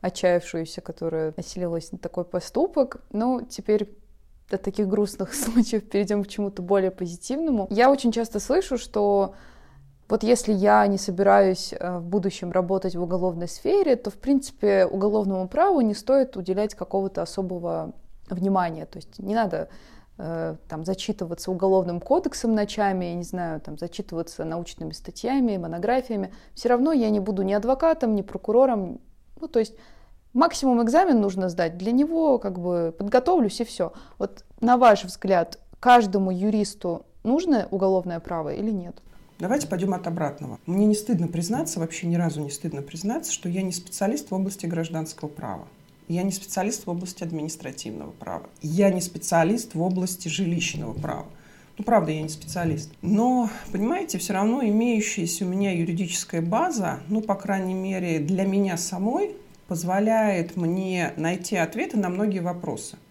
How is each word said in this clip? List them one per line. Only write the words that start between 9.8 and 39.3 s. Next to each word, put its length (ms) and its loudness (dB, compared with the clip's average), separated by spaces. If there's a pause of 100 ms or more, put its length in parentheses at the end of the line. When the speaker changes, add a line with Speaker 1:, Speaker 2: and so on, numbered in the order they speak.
Speaker 1:
вот 160 0
если 280 2
я 360 6
не 100 2
собираюсь, 800 4
э, 200 -6
в 60 -8
будущем 460 -2
работать 460 0
в 60 -2
уголовной 460 -2
сфере, 460 2
то, 160 -4
в 60 -16
принципе, 680 2
уголовному 640 0
праву 340 4
не 120 4
стоит 420 2
уделять 380 -2
какого-то 480 -4
особого 680 -4 (360)
внимания. 580 0
То 120 -18
есть 220 -18
не 140 -4
надо, 340 0 (500)
э, 380 -6 (120)
там, 160 -8
зачитываться 680 -6
уголовным 480 2
кодексом 540 0
ночами, 520 0
я 80 -6
не 80 -6
знаю, 380 -6
там, 180 -12
зачитываться 680 -8
научными 480 -8
статьями, 640 -2
монографиями. 760 -2 (220)
Всё 160 0
равно 220 4
я 160 4
не 120 4
буду 220 -2
ни 100 2
адвокатом, 640 2
ни 60 0
прокурором. 800 2 (400)
Ну, 80 -10
то 100 2
есть 160 0 (600)
максимум 480 4
экзамен 380 6
нужно 280 0
сдать, 300 -2
для 140 -2
него 460 4
как 200 -4
бы 380 -2
подготовлюсь 640 2
и 40 0
всё. 280 -4 (260)
Вот 260 -6 (160)
на 160 6
ваш 280 8
взгляд, 540 0 (220)
каждому 500 6
юристу 760 0 (180)
нужно 460 2
уголовное 500 0
право 320 -6
или 180 -2
нет? 320 -6 (380)